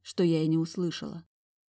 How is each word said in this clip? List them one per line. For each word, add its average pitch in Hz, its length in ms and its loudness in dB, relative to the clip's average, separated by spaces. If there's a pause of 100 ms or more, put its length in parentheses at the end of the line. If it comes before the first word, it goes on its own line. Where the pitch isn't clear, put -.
что - 240 -2
я 165 180 4
и 156 60 2
не 160 80 4
услышала. 165 680 -4 (460)